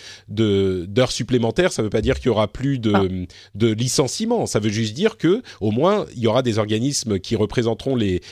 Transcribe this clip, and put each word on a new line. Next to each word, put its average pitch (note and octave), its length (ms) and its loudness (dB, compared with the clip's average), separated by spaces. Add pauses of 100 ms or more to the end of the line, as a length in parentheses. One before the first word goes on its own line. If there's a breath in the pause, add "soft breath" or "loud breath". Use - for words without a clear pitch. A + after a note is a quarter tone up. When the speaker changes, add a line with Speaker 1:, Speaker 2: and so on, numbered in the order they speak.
(280 loud breath)
Speaker 1:
de, G2 600 2
d'heures A#2+ 240 2
supplémentaires, B2 600 0
ça - 100 -4
veut G#2+ 80 -2
pas A2+ 120 0
dire B2 180 0
qu'il - 80 -6
y - 20 4
aura G#2+ 180 2
plus C3+ 320 -4
de, A2 140 2
Speaker 2:
Ah. G2 80 4 (540 loud breath)
Speaker 1:
de A2 160 2
licenciements. C3+ 760 0
Ça A#2+ 140 -2
veut G#2+ 100 0
juste G#2+ 240 -2
dire F#3+ 240 0
que, F#3+ 240 2 (200 loud breath)
au A2+ 100 0
moins, F3 340 2 (100)
il - 60 -8
y A2+ 60 2
aura A#2+ 160 2
des A2+ 160 0
organismes G#2+ 600 0
qui - 160 -4
représenteront A2+ 600 0
les, G2 260 0 (100)